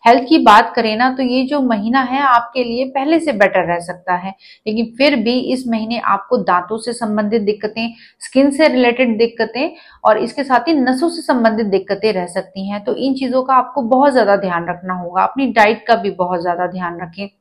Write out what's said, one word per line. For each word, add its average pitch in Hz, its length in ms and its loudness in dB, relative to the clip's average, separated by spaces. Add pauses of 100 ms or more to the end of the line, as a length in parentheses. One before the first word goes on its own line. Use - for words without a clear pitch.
हेल्थ 262 220 4
की 320 100 6
बात 233 380 6
करें 220 200 -2
ना, 254 140 2
तो 262 120 -4
ये 254 200 0
जो 285 180 -2
महीना 233 400 0
है 262 200 -2
आपके 254 440 2
लिए 240 200 -4
पहले 277 360 0
से 302 120 -2
बेटर 190 340 2
रह 170 120 -2
सकता 180 360 -6
है, 185 200 -8 (320)
लेकिन 226 320 -4
फिर 285 180 4
भी 233 220 0 (140)
इस 254 160 -6
महीने 226 300 -4
आपको - 380 -2
दांतों 185 420 -2
से - 140 -8
संबंधित 214 500 -2
दिक्कतें, 214 500 -4 (280)
स्किन 277 300 2
से 302 180 2
रिलेटेड 240 500 2
दिक्कतें 233 520 -2 (340)
और 214 140 4
इसके 247 260 -4
साथ 254 240 2
ही 339 60 4
नसों 262 340 0
से 330 140 -6
संबंधित 226 440 2
दिक्कतें 196 460 0
रह 180 140 -2
सकती 190 440 -8
हैं। 202 140 -8
तो 247 100 -2
इन 269 200 -2
चीजों 262 280 -2
का 262 120 0
आपको 254 280 0
बहुत 254 300 4
ज्यादा 202 240 4
ध्यान 175 320 -4
रखना 180 260 -6
होगा। 180 280 -4
अपनी 254 300 -2
डाइट 220 340 2
का 233 100 4
भी 196 140 -4
बहुत 180 320 -4
ज्यादा 175 240 -2
ध्यान 175 340 -8
रखें। 190 280 -12 (120)